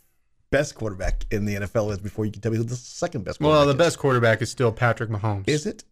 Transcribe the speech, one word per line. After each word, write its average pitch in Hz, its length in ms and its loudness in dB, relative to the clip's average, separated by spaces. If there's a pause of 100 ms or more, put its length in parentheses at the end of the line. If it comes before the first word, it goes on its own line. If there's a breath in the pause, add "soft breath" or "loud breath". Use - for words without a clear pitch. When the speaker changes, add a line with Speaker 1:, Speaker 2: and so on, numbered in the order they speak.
(500)
Speaker 1:
best 147 260 0
quarterback 95 560 -2
in 104 120 0
the 104 120 -2
N 101 60 -4
F 98 140 -6
L 107 160 2
is 95 60 -6
before 104 260 -6
you 107 80 -2
can 104 80 -14
tell 113 120 -2
me 110 60 0
who 117 60 0
the 117 120 -6
second 127 480 -8
best - 160 -8
Speaker 2:
Well, 147 100 4
Speaker 1:
quarterback 143 260 6
Speaker 2:
the 165 80 2
Speaker 1:
is. - 40 6
Speaker 2:
best - 120 -2
quarterback 117 420 4
is 110 80 -2
still 117 220 0
Patrick 117 380 0
Mahomes. 101 380 -2
Speaker 1:
Is 151 180 0
it? - 260 -8